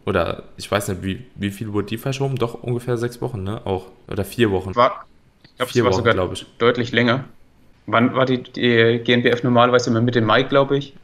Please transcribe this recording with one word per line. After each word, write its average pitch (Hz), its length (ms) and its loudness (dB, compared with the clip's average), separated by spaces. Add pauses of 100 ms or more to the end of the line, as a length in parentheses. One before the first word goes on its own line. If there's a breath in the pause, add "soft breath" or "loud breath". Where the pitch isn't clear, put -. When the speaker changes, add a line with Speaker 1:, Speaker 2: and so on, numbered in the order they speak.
Speaker 1:
oder 92 380 -2 (140)
ich - 140 -10
weiß 101 160 -2
nicht, 92 160 -6
wie, 95 220 -6 (100)
wie 101 160 -4
viel 104 220 -10
wurde 104 140 -2
die 110 100 -6
verschoben? 135 400 -4
Doch - 180 -2
ungefähr 120 420 -4
sechs 120 240 -6
Wochen, 123 220 -6
ne? 104 220 -6
Auch, 95 220 -4 (200)
oder 98 180 -4
vier 113 240 2
Wochen. 92 260 -2
Speaker 2:
War, 123 300 2 (380)
ich - 140 -20
glaub, 127 120 -4
Speaker 1:
Vier 120 120 2
Speaker 2:
es 113 40 4
war 98 60 4
Speaker 1:
Wochen, 92 80 2
Speaker 2:
sogar 107 160 2
Speaker 1:
glaub 90 180 -2
ich. - 120 -12 (120)
Speaker 2:
deutlich 120 340 0
länger. 120 340 2 (600)
Wann 117 300 2
war 131 100 2
die, 127 160 -2
die 117 600 2
G 123 100 2
N 120 100 2
B 123 60 4
F 120 140 0
normalerweise 123 480 4
immer 113 100 2
Mitte 120 200 2
Mai, 110 220 2
glaub 139 280 2
ich? 139 320 -4